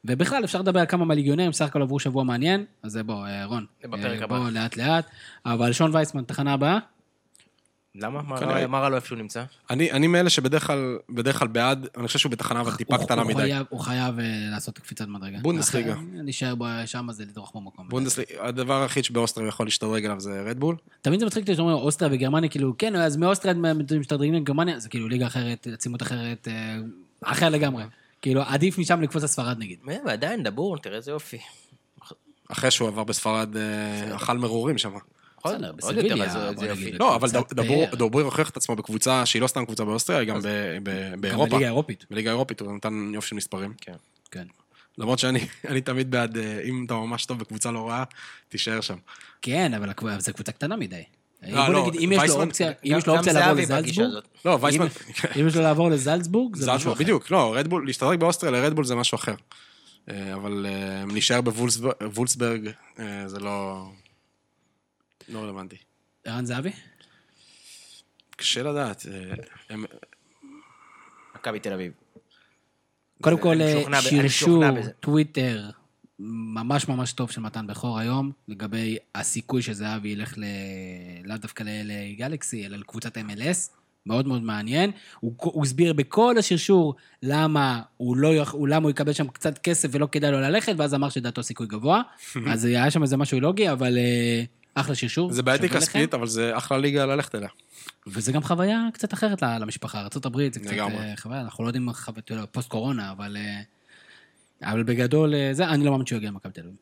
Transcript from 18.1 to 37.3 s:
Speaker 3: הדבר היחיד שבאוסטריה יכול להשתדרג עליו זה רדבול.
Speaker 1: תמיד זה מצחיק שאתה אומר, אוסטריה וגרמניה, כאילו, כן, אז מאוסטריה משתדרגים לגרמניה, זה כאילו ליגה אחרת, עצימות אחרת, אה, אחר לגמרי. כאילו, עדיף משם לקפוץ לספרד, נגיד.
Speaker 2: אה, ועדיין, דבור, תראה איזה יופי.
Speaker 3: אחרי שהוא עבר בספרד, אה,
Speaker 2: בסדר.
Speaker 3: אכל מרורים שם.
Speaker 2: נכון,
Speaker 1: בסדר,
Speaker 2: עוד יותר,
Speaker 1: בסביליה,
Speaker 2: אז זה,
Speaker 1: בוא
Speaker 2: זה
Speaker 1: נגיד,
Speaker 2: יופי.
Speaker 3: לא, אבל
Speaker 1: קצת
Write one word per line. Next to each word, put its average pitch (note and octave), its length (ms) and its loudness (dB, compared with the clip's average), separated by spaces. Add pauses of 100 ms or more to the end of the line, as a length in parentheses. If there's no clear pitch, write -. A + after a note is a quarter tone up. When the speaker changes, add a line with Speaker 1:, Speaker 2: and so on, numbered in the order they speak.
Speaker 3:
הדבר B2+ 420 0
היחיד C3 220 0
שבאוסטריה A#2 440 -2
יכול A2 180 -2
להשתדרג A2 380 -2
עליו G#2 160 -4
זה G2 220 -6
רדבול. B2+ 340 -2 (260)
Speaker 1:
תמיד F3 180 2
זה A3+ 60 2
מצחיק G#3 200 -2
שאתה F3 160 2
אומר, E3 120 4
אוסטריה D3 400 2
וגרמניה, C#3+ 360 2
כאילו, C3+ 280 0
כן, G#3+ 180 0
אז D#3+ 200 4
מאוסטריה F#3 380 4 (460)
משתדרגים C#3+ 340 2
לגרמניה, D#3 440 0
זה A2+ 100 -14
כאילו A#2 200 -4
ליגה B2 180 0
אחרת, A#2 460 -4
עצימות A#2+ 300 -6
אחרת, A#2+ 480 -6
אה, A2 260 -6 (440)
אחר - 280 2
לגמרי. C#3+ 360 0 (380)
כאילו, C3 200 2
עדיף C#3+ 360 0
משם E3+ 240 2
לקפוץ D3+ 200 -2
לספרד, B2 360 -2
נגיד. F#2+ 200 -10 (100)
Speaker 2:
אה, D#3 80 -6 (100)
ועדיין, D3+ 360 -2
דבור, C#3+ 360 -4
תראה G2+ 180 -10
איזה A#2+ 140 -12
יופי. C#3+ 280 -10 (1080)
Speaker 3:
אחרי - 220 0
שהוא A#2 180 2
עבר G#2+ 160 -4
בספרד, A2 520 -2
אה, G#2+ 60 -4 (400)
Speaker 2:
בסדר. G#2 140 -8
Speaker 3:
אכל B2 220 0
מרורים A#2+ 400 0
שם. G2+ 140 -2 (460)
Speaker 2:
נכון, F3 180 -4
Speaker 1:
בסדר, G3 160 -8 (100)
Speaker 2:
עוד - 140 -2
יותר, A3 120 2
Speaker 1:
בסביליה, A2+ 180 2
Speaker 2:
אז F2+ 60 -4
זה, G#2 200 -4
Speaker 1:
בוא G#2 140 -6
Speaker 2:
זה G#2 60 -2
Speaker 1:
נגיד, F#2+ 140 -6
Speaker 2:
יופי. - 120 -8
Speaker 3:
לא, - 160 4
אבל A#2+ 140 2
Speaker 1:
קצת B2 240 0